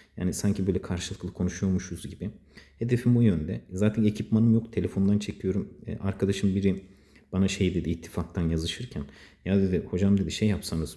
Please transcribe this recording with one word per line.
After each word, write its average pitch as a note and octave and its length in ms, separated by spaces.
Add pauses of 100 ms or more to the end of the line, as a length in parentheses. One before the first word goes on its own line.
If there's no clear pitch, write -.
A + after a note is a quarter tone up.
(160)
Yani F2+ 180
sanki G2 320
böyle F2+ 160
karşılıklı F2+ 500
konuşuyormuşuz F2+ 720
gibi. F2+ 240 (480)
Hedefim B2 380
o A#2+ 40
yönde. D#2 400 (120)
Zaten G#2 320
ekipmanım A2+ 500
yok. A2+ 180
Telefondan G2 460
çekiyorum. F#2+ 500 (180)
E, A2 120
arkadaşım G2 560
biri G2 300 (480)
bana F#2 160
şey F2+ 260
dedi E2+ 160
ittifaktan E2+ 580
yazışırken. D#2+ 560 (400)
"Ya," G2 180
dedi, F2+ 280
"hocam," G2 280
dedi, E2 120
"şey G#2+ 180
yapsanız E2 480